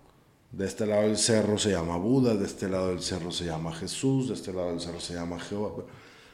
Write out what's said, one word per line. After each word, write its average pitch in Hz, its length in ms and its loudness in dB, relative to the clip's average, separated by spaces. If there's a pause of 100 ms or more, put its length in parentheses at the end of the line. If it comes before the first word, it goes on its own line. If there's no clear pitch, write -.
(520)
De 95 140 -4
este 107 200 -2
lado 104 160 4
del 107 160 2
cerro 107 400 4
se 107 140 2
llama 85 260 0
Buda, 120 360 4
de 98 120 0
este - 240 -4
lado 92 180 2
del 90 140 0
cerro 87 280 -4
se 87 140 -4
llama 80 300 -4
Jesús, 131 540 0
de 104 60 -2
este 95 200 -8
lado 90 160 -2
del 85 100 -4
cerro 87 200 -8
se - 140 -8
llama 87 240 -4
Jehová. 101 460 -6 (500)